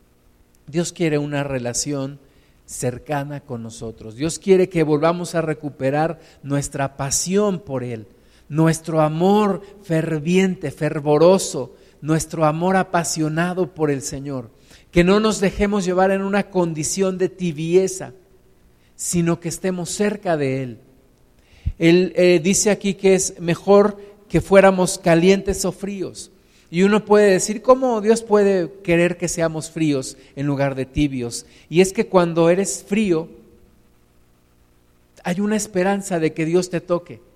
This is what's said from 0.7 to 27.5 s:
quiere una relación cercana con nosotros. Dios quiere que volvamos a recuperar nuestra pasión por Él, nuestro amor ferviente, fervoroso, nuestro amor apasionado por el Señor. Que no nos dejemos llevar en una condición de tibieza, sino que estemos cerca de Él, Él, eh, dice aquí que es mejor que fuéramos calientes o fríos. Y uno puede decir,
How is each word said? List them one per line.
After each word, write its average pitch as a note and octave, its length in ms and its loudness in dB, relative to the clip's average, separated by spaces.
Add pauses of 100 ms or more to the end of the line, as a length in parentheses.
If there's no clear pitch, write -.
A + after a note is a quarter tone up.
quiere D3+ 280 -2
una D3 240 -4
relación C3+ 760 -6 (480)
cercana C#3 720 -8
con A#2 240 -12
nosotros. A2 520 -14
Dios D3+ 220 -4
quiere F#3 320 4
que D#3+ 140 2
volvamos D#3+ 500 0
a E3 80 0
recuperar D3+ 800 -4 (240)
nuestra C#3 540 -6
pasión F#3 640 -2
por C3 220 -8
Él, A#2 220 -10 (420)
nuestro D#3+ 540 0
amor F#3 600 2 (180)
ferviente, D#3+ 880 0
fervoroso, D3+ 1040 2 (260)
nuestro D#3 460 -2
amor E3+ 300 2
apasionado E3+ 1000 -2
por D3+ 160 -2
el C3+ 140 -4
Señor. C3+ 480 -10 (400)
Que F3 120 4
no G3 160 4
nos G#3+ 200 0
dejemos G3+ 440 -2
llevar F#3 280 2
en G3 100 -2
una G3 300 -2
condición F3+ 680 -2
de F#3 120 0
tibieza, E3+ 840 -2 (840)
sino E3+ 440 -2
que E3+ 100 -8
estemos F3+ 400 -6
cerca G3+ 480 -4
de C3+ 240 -2
Él, A#2+ 160 -10 (1000)
Él, F3 360 4
eh, F3+ 280 4
dice G3 260 2
aquí G3+ 240 0
que F#3+ 220 4
es - 240 -4
mejor G3 580 2 (300)
que D#3+ 140 0
fuéramos F#3+ 580 6
calientes F#3 680 2
o F3+ 60 -4
fríos. F#3+ 580 -12 (400)
Y E3+ 140 0
uno G#3 200 4
puede G#3 280 6
decir, G3+ 320 -2